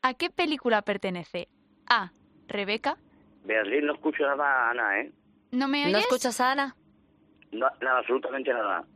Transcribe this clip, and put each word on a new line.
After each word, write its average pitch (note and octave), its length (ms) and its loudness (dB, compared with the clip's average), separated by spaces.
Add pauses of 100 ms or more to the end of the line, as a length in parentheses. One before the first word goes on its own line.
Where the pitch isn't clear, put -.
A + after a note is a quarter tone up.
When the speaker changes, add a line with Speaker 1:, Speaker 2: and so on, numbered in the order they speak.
Speaker 1:
¿A C4 100 2
qué E4+ 160 -2
película C#4 540 0
pertenece? F3+ 680 -6 (400)
A. G#3+ 240 2 (340)
Rebeca. G#3+ 520 -2 (480)
Speaker 2:
Beatriz, A2 380 2
no D3 100 0
escucho D3+ 300 -2
nada C#3 200 0
a B2+ 280 2
Ana, A2 280 0
¿eh? C#3 120 -8 (380)
Speaker 1:
¿No C4 160 0
me C#4+ 180 0
Speaker 3:
¿No C#4+ 120 2
Speaker 1:
oyes? E4 60 4
Speaker 3:
escuchas B3+ 400 0
a C4 100 4
Ana? C#4 240 -4 (760)
Speaker 2:
No, A#2+ 140 -2 (140)
nada, B2+ 200 2
absolutamente C3 520 -2
nada. G2 320 -2 (120)